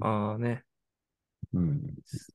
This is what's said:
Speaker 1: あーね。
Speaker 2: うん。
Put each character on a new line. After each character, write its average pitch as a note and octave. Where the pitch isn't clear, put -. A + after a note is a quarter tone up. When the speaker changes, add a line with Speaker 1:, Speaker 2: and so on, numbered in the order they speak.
Speaker 1:
あ G#2+
ー -
ね。 A#2+
Speaker 2:
う F2+
ん。 D2